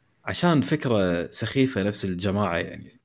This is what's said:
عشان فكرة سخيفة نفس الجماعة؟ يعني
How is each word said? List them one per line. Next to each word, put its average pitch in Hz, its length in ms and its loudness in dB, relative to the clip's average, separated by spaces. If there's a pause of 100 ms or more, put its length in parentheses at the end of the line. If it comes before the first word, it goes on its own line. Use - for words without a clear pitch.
(240)
عشان 170 360 2
فكرة 101 720 2
سخيفة 131 520 0
نفس 104 220 -2
الجماعة؟ 95 520 -2
يعني - 340 -6 (140)